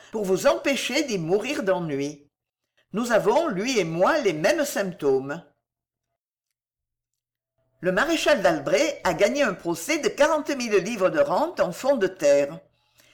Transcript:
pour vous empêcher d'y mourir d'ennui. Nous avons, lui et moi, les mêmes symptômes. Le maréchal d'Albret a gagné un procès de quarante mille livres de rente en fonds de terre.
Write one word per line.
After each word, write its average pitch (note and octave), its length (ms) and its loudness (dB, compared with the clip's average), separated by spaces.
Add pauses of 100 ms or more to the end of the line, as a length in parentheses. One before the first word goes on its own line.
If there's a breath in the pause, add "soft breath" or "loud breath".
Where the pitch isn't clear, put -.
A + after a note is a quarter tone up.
(120)
pour G#3+ 140 -4
vous F#3 200 0
empêcher C#4+ 580 2
d'y A#3 140 -4
mourir G#3+ 460 -2
d'ennui. D3+ 640 -4 (640)
Nous A#3 180 -4
avons, A3+ 360 2
lui A3+ 320 -2
et F3+ 40 2
moi, F#3 360 0
les G3+ 140 0
mêmes B3 300 0
symptômes. D3+ 800 -2 (2250)
Le F3+ 120 -2
maréchal C#4+ 520 0
d'Albret F3 600 0
a - 120 0
gagné C#4+ 260 2
un G#3 140 0
procès E3+ 420 -4
de A#3+ 120 0
quarante D4+ 420 0
mille A#3+ 240 -2
livres F#3+ 340 2
de D#3+ 100 -2
rente G3 420 0
en F3+ 100 0
fonds C4+ 260 0
de F#3+ 100 0
terre. C#3+ 520 2 (540 soft breath)